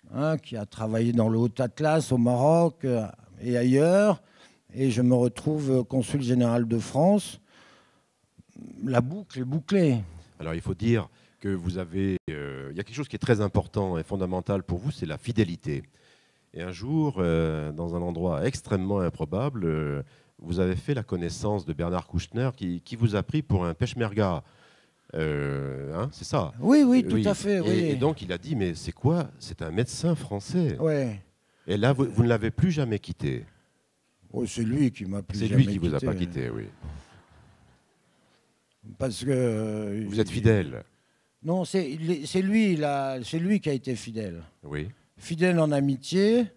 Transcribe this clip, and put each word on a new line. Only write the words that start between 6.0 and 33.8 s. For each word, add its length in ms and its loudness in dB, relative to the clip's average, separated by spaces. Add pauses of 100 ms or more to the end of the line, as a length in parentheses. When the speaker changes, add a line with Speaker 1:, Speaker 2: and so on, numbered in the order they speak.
Speaker 1:
général 460 2
de 100 0
France. 640 2 (1400)
La 180 2
boucle 380 -6
est 60 -4
bouclée. 560 2 (400)
Speaker 2:
Alors, 140 -6
il 60 -4
faut 140 -6
dire 340 0 (300)
que 100 -6
vous 300 -2
avez, 380 -2 (140)
euh, 420 -10
il 40 -10
y 40 -6
a 20 -6
quelque 140 -12
chose 100 -6
qui 80 -14
est 60 -6
très 200 4
important 560 0
et 60 -2
fondamental 640 -2
pour 140 -4
vous, 120 -4
c'est 160 -8
la 100 -6
fidélité. 680 -2 (680)
Et 100 -10
un 100 -8
jour, 460 -2
euh, 520 2
dans 240 -6
un 80 -2
endroit 420 -2
extrêmement 540 -2
improbable, 680 -4
euh, 380 -2 (380)
vous 180 -4
avez 160 2
fait 200 -4
la 100 -4
connaissance 600 -4
de 80 -6
Bernard 360 -4
Kouchner, 480 -4
qui, 240 -6
qui 160 -14
vous 180 0
a 80 2
pris 200 -2
pour 220 0
un 100 -2
peshmerga. 680 -2 (720)
Euh, 800 -4
hein, 180 -4
c'est 120 -14
ça ? 340 -2
Speaker 1:
Oui, 240 6
oui, 220 6
tout 100 0
Speaker 2:
Oui. 140 4
Speaker 1:
à 60 2
fait, 240 0
Speaker 2:
Et, 20 0
Speaker 1:
oui. 100 0
Speaker 2:
et 240 2
donc, 280 0
il 100 -6
a 60 -4
dit, « 180 -6
Mais 180 0
c'est 180 -8
quoi ? 460 0
C'est 240 -12
un 80 -6
médecin 460 0
français. » 640 -2
Speaker 1:
Ouais. 420 -2 (460)
Speaker 2:
Et 80 0
là, 160 4
vous, 180 2
vous 140 4
ne 40 4
l'avez 220 2
plus 220 2
jamais 260 0
quitté. 480 -6 (840)